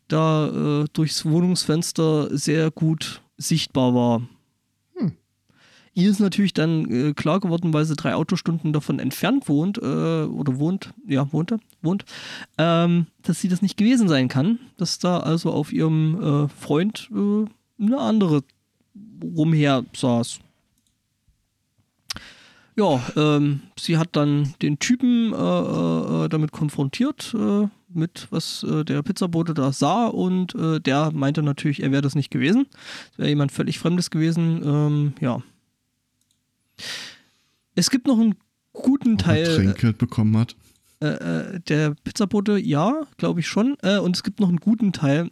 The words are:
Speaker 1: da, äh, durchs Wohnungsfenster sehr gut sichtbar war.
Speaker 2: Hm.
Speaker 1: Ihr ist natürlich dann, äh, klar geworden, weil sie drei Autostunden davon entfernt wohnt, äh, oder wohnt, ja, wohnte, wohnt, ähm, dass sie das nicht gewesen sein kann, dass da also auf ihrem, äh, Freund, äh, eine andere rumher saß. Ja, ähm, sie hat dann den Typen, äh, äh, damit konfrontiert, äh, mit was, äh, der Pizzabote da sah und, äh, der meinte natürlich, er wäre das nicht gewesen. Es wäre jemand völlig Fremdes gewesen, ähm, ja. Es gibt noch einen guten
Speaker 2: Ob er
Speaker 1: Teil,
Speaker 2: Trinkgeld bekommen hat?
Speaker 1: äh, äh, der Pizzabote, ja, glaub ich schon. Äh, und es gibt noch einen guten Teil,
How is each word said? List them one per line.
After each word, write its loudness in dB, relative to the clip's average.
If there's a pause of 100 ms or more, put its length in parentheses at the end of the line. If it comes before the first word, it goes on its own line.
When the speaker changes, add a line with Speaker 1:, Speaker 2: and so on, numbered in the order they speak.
Speaker 1:
da, 0
äh, 0
durchs -2
Wohnungsfenster 0
sehr 0
gut -2 (160)
sichtbar 0
war. 2 (720)
Speaker 2:
Hm. -2 (840)
Speaker 1:
Ihr 4
ist 2
natürlich 2
dann, 0
äh, 0
klar 0
geworden, 0
weil 2
sie -2
drei -2
Autostunden -2
davon -2
entfernt -2
wohnt, 0
äh, -6 (440)
oder -4
wohnt, -2 (140)
ja, -2
wohnte, -2 (220)
wohnt, -2 (540)
ähm, 4 (160)
dass -2
sie 0
das 0
nicht 0
gewesen 4
sein 4
kann, 0 (180)
dass -4
da 0
also -2
auf -4
ihrem, 2
äh, 2
Freund, -2
äh, 0 (360)
eine 2
andere 2 (800)
rumher 2 (100)
saß. -2 (2250)
Ja, 2 (140)
ähm, 2 (180)
sie -2
hat -2
dann 2 (100)
den 0
Typen, 2
äh, -4
äh, 0
damit 0
konfrontiert, -4
äh, 0 (200)
mit -6
was, -6
äh, -2
der -2
Pizzabote -2
da 0
sah 0
und, -2
äh, 0
der 0
meinte 0
natürlich, -2
er 0
wäre 2
das -2
nicht -2
gewesen. 2 (460)
Es -16
wäre -2
jemand 0
völlig -4
Fremdes 0
gewesen, 0
ähm, 2
ja. -2 (2250)
Es 2
gibt 0
noch 4
einen 4 (380)
guten 2
Speaker 2:
Ob 2
er 0
Speaker 1:
Teil, 2
Speaker 2:
Trinkgeld 2
bekommen 2
hat? 0 (440)
Speaker 1:
äh, -2 (480)
äh, -10
der 0
Pizzabote, -2
ja, 0 (100)
glaub -2
ich -2
schon. 0
Äh, 2
und 0
es -8
gibt -4
noch 4
einen 2
guten 2
Teil, 0